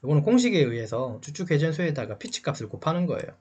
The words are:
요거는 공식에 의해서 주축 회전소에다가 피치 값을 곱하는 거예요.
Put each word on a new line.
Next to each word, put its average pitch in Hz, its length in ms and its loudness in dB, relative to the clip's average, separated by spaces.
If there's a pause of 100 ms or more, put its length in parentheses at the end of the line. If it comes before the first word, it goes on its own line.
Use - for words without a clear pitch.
요거는 147 180 4
공식에 233 380 4
의해서 120 640 -2
주축 175 280 -10
회전소에다가 151 680 0
피치 - 240 -12
값을 113 260 -6
곱하는 175 380 -2
거예요. 117 340 -6